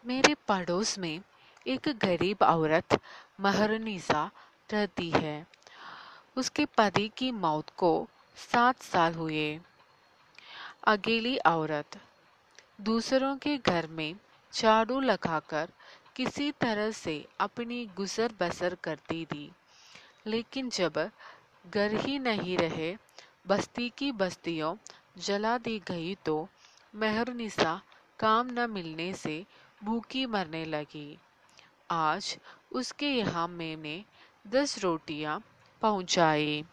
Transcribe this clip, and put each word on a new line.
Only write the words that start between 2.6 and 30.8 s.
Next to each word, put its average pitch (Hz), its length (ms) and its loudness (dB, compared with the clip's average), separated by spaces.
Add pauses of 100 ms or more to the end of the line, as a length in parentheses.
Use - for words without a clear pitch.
महरनिसा 202 880 2 (420)
रहती 202 380 -2
है। 160 360 -2 (920)
उसके 277 280 0 (120)
पति 208 300 4 (100)
की 254 140 -2
मौत 160 460 0
को 175 140 6 (460)
सात 247 460 4
साल 170 300 4
हुए। 156 460 -2 (1300)
अकेली 226 500 2 (100)
औरत 156 520 0 (840)
दूसरों 254 560 2
के 294 200 -2
घर 170 300 0
में 160 280 -6 (380)
झाड़ू 220 460 4
लगाकर 165 680 0 (460)
किसी 285 360 -2
तरह 220 420 0
से 156 300 -6 (160)
अपनी 240 460 -4 (120)
गुजर 220 440 -2
बसर 175 420 -2
करती 160 420 -6
थी, 151 260 -10 (760)
लेकिन 233 440 -4
जब 165 400 0 (560)
घर 208 320 0
ही 277 220 -2
नहीं 208 380 0
रहे, 160 380 -2 (520)
बस्ती 208 500 0
की 277 140 -2
बस्तियों 170 640 -2 (420)
जला 208 400 0
दी 233 200 -4 (100)
गई 175 260 -4 (120)
तो 156 220 0 (460)
महरनिसा 214 880 0 (380)
काम 220 320 4
न 240 180 0
मिलने 170 440 -4
से 160 300 -6 (400)
भूखी 233 420 -4
मरने 165 400 -4
लगी। 151 520 -8 (720)